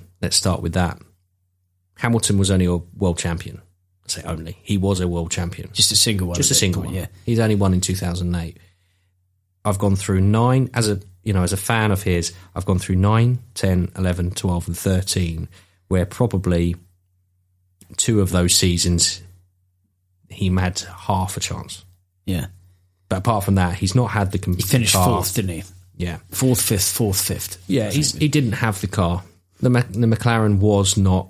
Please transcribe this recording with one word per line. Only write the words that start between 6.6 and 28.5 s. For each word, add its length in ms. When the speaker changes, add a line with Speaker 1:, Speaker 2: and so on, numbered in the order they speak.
Speaker 1:
single 220
Speaker 2:
point, 120
Speaker 1:
one. 80
Speaker 2:
yeah. 40
Speaker 1:
He's 160
only 160
won 180
in 60
two 140
thousand 400
eight. 240
I've 140
gone 180
through 240
nine, 540
as 140
a, 120
you 80
know, 100
as 100
a 40
fan 340
of 140
his, 280
I've 120
gone 120
through 180
nine, 440
ten, 420
eleven, 340
twelve 380
and 80
thirteen, 720
where 180
probably 680
two 240
of 100
those 240
seasons 680
he 260
had 260
half 560
a 40
chance. 440
Speaker 2:
Yeah. 200
Speaker 1:
But 100
apart 260
from 100
that, 200
he's 200
not 160
had 220
the 60
com- 180
Speaker 2:
He 60
finished 300
Speaker 1:
car. 140
Speaker 2:
fourth, 300
didn't 160
he? 100
Speaker 1:
Yeah. 220
Speaker 2:
Fourth, 280
fifth, 320
fourth, 280
fifth. 480
Speaker 1:
Yeah, 180
Speaker 2:
I 60
Speaker 1:
he's, 180
Speaker 2:
think. 120
Speaker 1:
he 60
didn't 240